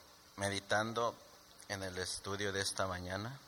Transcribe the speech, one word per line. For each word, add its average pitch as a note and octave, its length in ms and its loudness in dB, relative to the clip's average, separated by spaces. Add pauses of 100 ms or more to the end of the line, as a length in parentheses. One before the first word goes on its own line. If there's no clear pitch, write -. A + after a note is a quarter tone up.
(360)
meditando G#2+ 760 2 (540)
en G2 140 -2
el F2+ 160 -4
estudio G2 520 0
de G2 120 2
esta G2 240 2
mañana F#2+ 600 -2